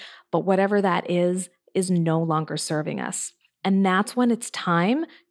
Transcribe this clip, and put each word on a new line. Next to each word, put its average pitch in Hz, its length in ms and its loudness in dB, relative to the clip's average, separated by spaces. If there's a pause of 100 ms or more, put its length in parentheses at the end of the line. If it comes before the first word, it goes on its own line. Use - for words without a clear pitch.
(300)
but 165 120 0
whatever 196 400 2
that 180 280 0
is, 180 400 0 (240)
is 185 160 0
no 165 320 2
longer 156 360 -2
serving 151 420 -4
us. - 320 -8 (320)
And 196 220 4
that's 190 300 0
when 247 140 2
it's 233 200 -2
time 190 560 0 (260)